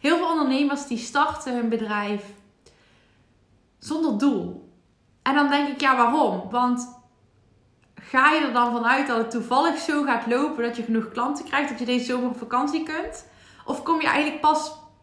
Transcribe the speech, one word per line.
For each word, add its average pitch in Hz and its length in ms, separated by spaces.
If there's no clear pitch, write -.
heel 320 160
veel 330 140
ondernemers 285 560
die 233 120
starten - 560
hun 233 140
bedrijf 208 540
zonder 311 400
doel. 196 540
En 277 120
dan 285 140
denk 285 200
ik: 277 120
"Ja, 269 160
waarom?" 240 540
Want 247 460
ga 262 220
je 311 100
er 269 120
dan 240 200
vanuit 240 340
dat 240 100
het 226 140
toevallig 262 480
zo 294 240
gaat 240 240
lopen 247 380
dat 233 120
je 233 60
genoeg 226 260
klanten 262 360
krijgt, 277 240
dat 240 100
je 247 60
deze 240 200
zomer 247 240
op - 100
vakantie 294 440
kunt? 330 440
Of - 180
kom 320 180
je 302 60
eigenlijk 302 340
pas 302 320